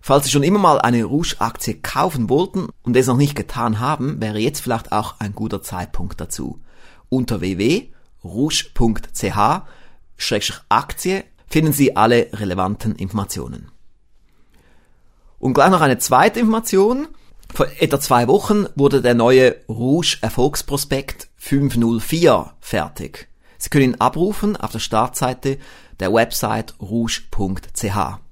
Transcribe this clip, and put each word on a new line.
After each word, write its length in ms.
Falls 240
Sie 60
schon 120
immer 160
mal 220
eine 240
Rouge-Aktie 680
kaufen 540
wollten 380
und 140
es 100
noch 80
nicht 200
getan 440
haben, 400
wäre 200
jetzt 200
vielleicht 320
auch 280
ein 140
guter 280
Zeitpunkt 580
dazu. 420
Unter 320
w 180
w 0
w 320
rouge 480
punkt 420
c 160
h 340
schrägstrich 500
aktie 560
finden 240
Sie 240
alle 380
relevanten 600
Informationen. 760
Und 140
gleich 180
noch 100
eine 180
zweite 420
Information. 680
Vor 140
etwa 220
zwei 260
Wochen 380
wurde 260
der 120
neue 420
Rouge 500
Erfolgsprospekt 1160
fünf 400
null 240
vier 580
fertig. 680
Sie 120
können 240
ihn 80
abrufen 560
auf 140
der 80
Startseite 800
der 140
Website 680
rouge 400
punkt 420
c 180
h. 280